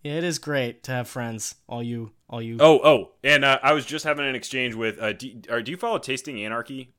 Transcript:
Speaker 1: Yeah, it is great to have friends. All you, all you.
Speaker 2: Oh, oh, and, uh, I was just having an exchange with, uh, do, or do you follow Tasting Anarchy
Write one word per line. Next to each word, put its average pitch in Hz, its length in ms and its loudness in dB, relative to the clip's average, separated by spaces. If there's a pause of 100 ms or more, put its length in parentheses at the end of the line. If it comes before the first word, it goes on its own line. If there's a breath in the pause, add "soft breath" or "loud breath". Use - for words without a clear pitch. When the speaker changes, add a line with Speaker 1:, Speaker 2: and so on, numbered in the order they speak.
Speaker 1:
Yeah, 147 120 -8
it 170 100 -4
is 165 160 -4
great 135 420 -6
to - 80 -12
have 123 160 -6
friends. 117 480 -10 (140)
All 120 120 -10
you, 117 300 -8 (180)
all 117 140 -10
you. 113 160 -8
Speaker 2:
Oh, 151 240 10
oh, 139 280 6 (120)
and, 139 220 4
uh, 135 180 4
I 139 100 4
was 143 140 0
just 156 180 -10
having 147 220 -2
an 131 80 -4
exchange 123 400 -6
with, 110 260 -4
uh, 107 120 -2
do, 123 180 -12 (180)
or 117 140 -2
do 117 80 -10
you 175 60 -8
follow 226 220 -4
Tasting 131 460 -8
Anarchy 117 540 -10